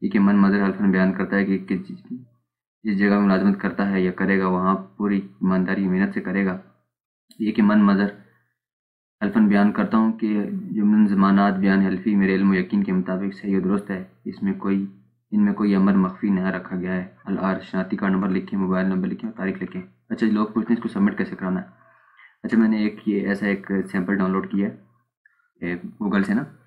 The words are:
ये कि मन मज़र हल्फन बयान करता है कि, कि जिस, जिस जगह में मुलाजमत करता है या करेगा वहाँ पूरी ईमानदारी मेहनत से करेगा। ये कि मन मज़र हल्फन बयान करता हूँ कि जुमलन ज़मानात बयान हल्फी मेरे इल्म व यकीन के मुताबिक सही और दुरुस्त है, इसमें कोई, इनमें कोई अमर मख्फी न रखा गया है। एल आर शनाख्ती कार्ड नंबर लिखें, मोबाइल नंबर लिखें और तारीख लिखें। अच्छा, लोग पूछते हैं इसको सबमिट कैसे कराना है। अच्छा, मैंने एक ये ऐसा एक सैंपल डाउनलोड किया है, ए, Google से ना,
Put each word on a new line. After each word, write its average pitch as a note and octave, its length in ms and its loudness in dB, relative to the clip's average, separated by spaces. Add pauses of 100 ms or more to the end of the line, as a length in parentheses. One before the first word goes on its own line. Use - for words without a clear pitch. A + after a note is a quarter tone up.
ये G2 80 -2
कि A2 80 0
मन G2+ 180 4
मज़र G2 260 4
हल्फन G2 300 2
बयान F#2 200 2
करता G2 240 -4
है G2 80 2
कि, F#2+ 140 0
कि F#2+ 180 -4
जिस, - 220 -10 (840)
जिस G2+ 140 -2
जगह G2+ 160 4
में G2+ 80 2
मुलाजमत G2 380 2
करता G2+ 240 -4
है F#2+ 200 0
या F#2 80 0
करेगा F#2+ 360 0
वहाँ F#2 260 2 (240)
पूरी G2+ 180 0
ईमानदारी F#2+ 720 -2
मेहनत F#2+ 260 0
से G#2+ 60 -6
करेगा। F#2+ 400 -2 (800)
ये A2 120 -2
कि A2 100 0
मन G#2 200 4
मज़र G2+ 360 2 (1040)
हल्फन G#2 280 2
बयान G2+ 240 4
करता G#2+ 240 0
हूँ A2 220 2
कि A2 100 -2 (460)
जुमलन G#2+ 320 4
ज़मानात G2 480 4
बयान G2 280 2
हल्फी F#2+ 340 0
मेरे G2 180 4
इल्म G2 160 2
व F#2+ 40 4
यकीन F#2+ 280 0
के G2 100 -2
मुताबिक F#2 420 -2
सही G2 200 -4
और F#2+ 60 0
दुरुस्त G2 300 -2
है, F#2+ 220 -8 (140)
इसमें G2 320 -4
कोई, G2 180 -2 (560)
इनमें G2+ 220 2
कोई G2+ 200 0
अमर G2 220 4
मख्फी F#2+ 340 0
न F#2 160 0
रखा F#2 300 -6
गया F2+ 160 -6
है। F#2 260 -8 (100)
एल G2 100 -2
आर F#2+ 220 -2
शनाख्ती F#2+ 360 -6
कार्ड F#2+ 180 0
नंबर F#2+ 160 0
लिखें, F#2 260 -4
मोबाइल F#2 300 0
नंबर F#2 220 -2
लिखें - 200 -6
और G#2+ 60 -12
तारीख F#2+ 260 -6
लिखें। F#2 220 -10 (280)
अच्छा, A2 160 -2
लोग G#2+ 280 0
पूछते A2+ 180 -2
हैं A2+ 60 2
इसको A#2 100 -6
सबमिट G2+ 300 0
कैसे F#2+ 180 -6
कराना F#2 240 -4
है। - 60 -10 (800)
अच्छा, A2+ 120 -2
मैंने A2 300 4
एक G#2 220 -6
ये G2+ 180 0
ऐसा G2+ 200 -2
एक G2 260 -2
सैंपल F#2+ 440 -2
डाउनलोड F#2+ 340 -2
किया G2+ 180 -2
है, - 100 -12 (840)
ए, F2 180 -6 (220)
Google G2 220 0
से G2+ 100 -2
ना, C#3 120 -2 (200)